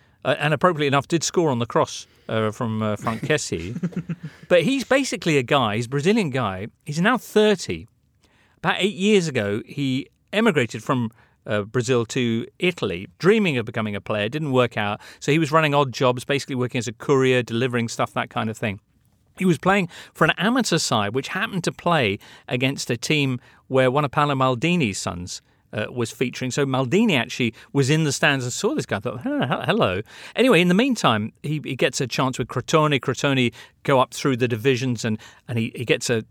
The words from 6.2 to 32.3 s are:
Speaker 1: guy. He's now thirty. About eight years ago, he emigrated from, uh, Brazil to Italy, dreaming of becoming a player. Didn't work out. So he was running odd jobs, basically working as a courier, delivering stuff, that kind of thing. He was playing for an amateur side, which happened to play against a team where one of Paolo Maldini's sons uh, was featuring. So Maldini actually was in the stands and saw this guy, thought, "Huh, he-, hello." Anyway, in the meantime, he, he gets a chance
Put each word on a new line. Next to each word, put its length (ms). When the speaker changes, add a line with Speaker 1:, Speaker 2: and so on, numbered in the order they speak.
Speaker 1:
guy. 380
He's 160
now 160
thirty. 720
About 200
eight 160
years 320
ago, 380
he 420
emigrated 520
from, 280
uh, 180
Brazil 420
to 420
Italy, 480
dreaming 380
of 80
becoming 320
a 40
player. 280
Didn't 240
work 240
out. 240
So 120
he 80
was 120
running 220
odd 180
jobs, 320
basically 320
working 240
as 80
a 60
courier, 500
delivering 460
stuff, 240
that 160
kind 200
of 80
thing. 220
He 80
was 120
playing 320
for 100
an 140
amateur 400
side, 380
which 140
happened 360
to 80
play 460
against 440
a 40
team 460
where 240
one 140
of 60
Paolo 240
Maldini's 640
sons 420
uh, 180
was 200
featuring. 400
So 140
Maldini 520
actually 360
was 160
in 160
the 60
stands 340
and 80
saw 220
this 100
guy, 140
thought, 220
"Huh, 260
he-, 180
hello." 360
Anyway, 260
in 80
the 40
meantime, 680
he, 220
he 120
gets 240
a 80
chance 320